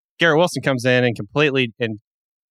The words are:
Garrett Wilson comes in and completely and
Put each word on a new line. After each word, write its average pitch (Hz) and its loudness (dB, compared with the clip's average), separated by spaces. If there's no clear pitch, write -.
Garrett 160 2
Wilson 165 0
comes 131 -2
in 127 2
and 120 0
completely 131 -2
and 110 -4